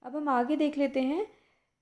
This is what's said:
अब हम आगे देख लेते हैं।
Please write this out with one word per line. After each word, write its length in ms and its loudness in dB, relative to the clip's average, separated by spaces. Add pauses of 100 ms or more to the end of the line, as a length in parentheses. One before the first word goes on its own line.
अब 140 -10
हम 120 -4
आगे 280 2
देख 220 0
लेते 220 2
हैं। 260 -2 (560)